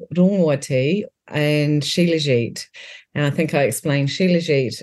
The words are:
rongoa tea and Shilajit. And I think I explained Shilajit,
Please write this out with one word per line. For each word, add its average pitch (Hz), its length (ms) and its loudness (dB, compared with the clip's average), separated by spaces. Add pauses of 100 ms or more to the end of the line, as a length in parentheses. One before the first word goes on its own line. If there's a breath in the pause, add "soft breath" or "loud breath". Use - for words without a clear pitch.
(160)
rongoa 180 460 2
tea 143 440 0 (220)
and 151 540 0
Shilajit. 147 880 0 (480 loud breath)
And 147 100 0
I 143 60 0
think 156 220 -2
I 143 100 2
explained 139 440 0
Shilajit, 165 760 0